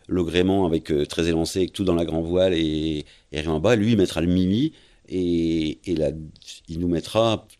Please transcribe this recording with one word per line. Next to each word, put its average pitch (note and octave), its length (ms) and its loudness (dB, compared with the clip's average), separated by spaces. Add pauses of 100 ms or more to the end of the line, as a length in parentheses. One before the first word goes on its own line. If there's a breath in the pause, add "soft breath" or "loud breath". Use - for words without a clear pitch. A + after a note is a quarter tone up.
le F2+ 180 0
gréement F#2 400 2
avec, D#2+ 260 -2
euh, D2 140 0
très E2+ 240 -2
élancé, E2 300 0
avec F2+ 160 -2
tout G2+ 100 -4
dans F2+ 100 2
la E2+ 120 0
grand D#2+ 160 -2
voile F2+ 320 2
et, D#2 500 -2 (260 soft breath)
et D2+ 120 -6
rien D#2+ 100 -2
en D#2 80 0
bas. A2 160 4
Lui, A2 160 2
il G#2+ 60 4
mettra E2+ 240 2
le E2+ 40 0
mini F#2+ 460 2 (340 soft breath)
et, E2 800 -2
et F2+ 100 -4
la, D2+ 180 0 (540)
il E2 120 -10
nous F2 100 -2
mettra, G#2+ 580 0 (140)